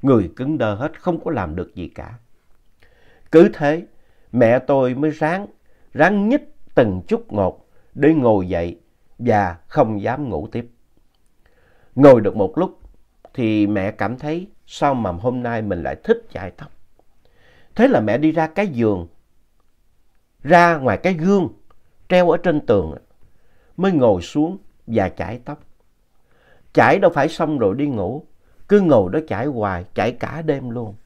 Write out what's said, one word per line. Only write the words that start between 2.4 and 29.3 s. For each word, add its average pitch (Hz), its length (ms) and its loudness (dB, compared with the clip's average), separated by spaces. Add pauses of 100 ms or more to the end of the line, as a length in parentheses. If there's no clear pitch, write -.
Cứ 175 220 8
thế, 156 320 -2 (460)
mẹ 120 280 4
tôi 131 340 0
mới 147 180 -2
ráng, 170 340 -4 (480)
ráng 196 360 2
nhích 294 260 -2 (200)
từng 98 320 2
chút - 260 -6
một 95 320 -2 (300)
để 139 180 4
ngồi 110 340 2
dậy 85 320 -6 (400)
và 104 380 0 (100)
không 110 340 0
dám 127 280 -6
ngủ 76 220 -6
tiếp. 120 180 -10 (1300)
Ngồi 131 260 8
được 98 140 -2
một 98 220 -2
lúc 180 220 -4 (540)
thì 110 340 0
mẹ 101 240 -2
cảm 110 260 -6
thấy 160 300 -8 (180)
sao 143 280 -2
mà 110 180 -4
hôm 120 320 -4
nay 117 180 -6
mình 92 220 -6
lại 67 200 -6
thích 226 280 -2
chải 92 200 -12
tóc. - 200 -20 (1040)
Thế 240 120 4
là 214 120 4
mẹ 107 180 -2
đi 156 140 2
ra 160 160 -2
cái 202 200 -4
giường, 110 400 -2 (1400)
ra 170 340 4
ngoài 123 200 0
cái 185 160 -2
gương 180 360 0 (600)
treo 180 200 4
ở 170 80 2
trên 156 280 -2
tường, 82 300 0 (840)
mới 190 140 0
ngồi 117 300 2
xuống 160 360 -4 (300)
và 107 220 -2
chải 98 360 -10
tóc. 147 140 -14 (1120)
Chải 127 260 4
đâu 185 120 4
phải 147 180 0
xong 156 280 -4
rồi 104 180 0
đi 143 120 -4
ngủ, 120 360 -6 (440)
cứ 202 140 4
ngồi 117 300 4
đó 117 160 -2
chải 107 180 -6